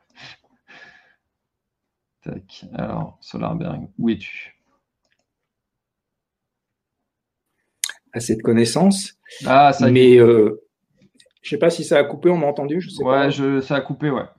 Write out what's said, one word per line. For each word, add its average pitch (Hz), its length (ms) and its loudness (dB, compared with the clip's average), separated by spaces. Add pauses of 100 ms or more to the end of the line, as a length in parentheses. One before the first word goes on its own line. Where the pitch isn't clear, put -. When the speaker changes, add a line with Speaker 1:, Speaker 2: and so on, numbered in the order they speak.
(160)
Speaker 1:
<laughs> - 2000 -20
Tac. - 500 -16
Alors, - 480 -10
Solarberg, - 680 -10 (120)
où 117 100 -2
es-tu ? - 460 -10 (3500)
Speaker 2:
Assez 110 220 -4
de 127 60 -8
connaissances. 135 720 0 (320)
Speaker 1:
Ah, 139 280 6
ça 127 120 0
y 117 40 4
est. - 40 4
Speaker 2:
Mais, 127 240 8
euh, 117 440 4 (800)
je - 80 -18
sais 147 100 -6
pas 165 100 2
si 170 140 -4
ça 151 140 0
a 143 60 4
coupé, 143 260 -2
on 175 80 2
m'a 147 100 -2
entendu, 143 340 -4
je 170 80 -14
sais - 140 -10
Speaker 1:
Ouais, - 0 -
Speaker 2:
pas. 135 260 0
Speaker 1:
je, 135 320 -2
ça 139 140 -6
a 135 60 -2
coupé, 147 280 -8
ouais. 117 140 -4 (160)